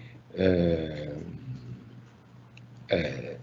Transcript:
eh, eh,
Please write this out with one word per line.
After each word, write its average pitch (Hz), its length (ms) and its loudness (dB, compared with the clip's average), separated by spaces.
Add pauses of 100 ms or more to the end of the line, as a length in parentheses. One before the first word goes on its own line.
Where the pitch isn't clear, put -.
(320)
eh, 82 800 4 (1700)
eh, 67 560 0